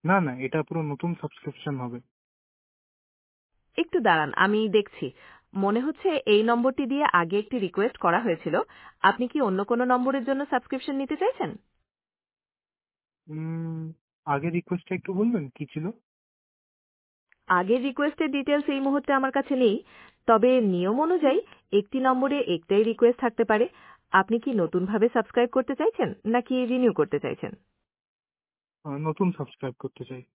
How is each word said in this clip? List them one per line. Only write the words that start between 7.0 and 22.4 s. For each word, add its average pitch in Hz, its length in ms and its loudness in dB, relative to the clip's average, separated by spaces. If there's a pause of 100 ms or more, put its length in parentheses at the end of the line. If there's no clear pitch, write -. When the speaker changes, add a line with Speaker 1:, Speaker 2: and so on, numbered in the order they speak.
Speaker 2:
আগে 175 260 2
একটি 214 200 -4
রিকোয়েস্ট 196 400 -2
করা 175 220 2
হয়েছিল। 170 400 -2 (400)
আপনি 208 280 2
কি 302 120 -4
অন্য 196 240 0
কোনো 240 200 0
নম্বরের 254 400 0
জন্য 269 260 -2
সাবস্ক্রিপশন 269 460 -4
নিতে 277 200 -4
চাইছেন? 370 400 -2 (1700)
Speaker 1:
উম, 160 640 -8 (320)
আগের 147 280 -2
রিকোয়েস্টটা 180 420 -4
একটু 190 200 -6
বলবেন, 202 340 0
কি 147 180 -12
ছিল? 160 240 -8 (1600)
Speaker 2:
আগের 190 360 2
রিকোয়েস্টের 285 480 -2
ডিটেইলস 285 380 -2
এই 277 120 -2
মুহূর্তে 277 320 -2
আমার 262 200 0
কাছে 277 240 -2
নেই, 247 260 2 (440)
তবে 240 340 6
নিয়ম 196 400 0
অনুযায়ী 320 400 2 (320)
একটি 208 280 0
নম্বরে 262 400 0